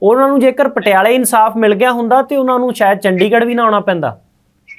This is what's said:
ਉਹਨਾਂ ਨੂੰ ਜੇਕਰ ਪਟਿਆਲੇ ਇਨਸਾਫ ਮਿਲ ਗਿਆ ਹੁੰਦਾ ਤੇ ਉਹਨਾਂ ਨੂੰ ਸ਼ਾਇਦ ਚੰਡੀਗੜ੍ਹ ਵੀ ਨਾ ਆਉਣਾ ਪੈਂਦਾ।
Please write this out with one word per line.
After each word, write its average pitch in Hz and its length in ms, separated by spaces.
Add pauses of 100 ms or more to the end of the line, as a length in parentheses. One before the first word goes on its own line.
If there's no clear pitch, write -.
ਉਹਨਾਂ 247 260
ਨੂੰ 277 120
ਜੇਕਰ 262 280
ਪਟਿਆਲੇ 202 460
ਇਨਸਾਫ 226 420
ਮਿਲ 214 180
ਗਿਆ 247 180
ਹੁੰਦਾ 240 300
ਤੇ 262 140
ਉਹਨਾਂ 254 220
ਨੂੰ 247 160
ਸ਼ਾਇਦ 202 240
ਚੰਡੀਗੜ੍ਹ 202 460
ਵੀ 240 100
ਨਾ 240 80
ਆਉਣਾ 214 180
ਪੈਂਦਾ। 170 420 (560)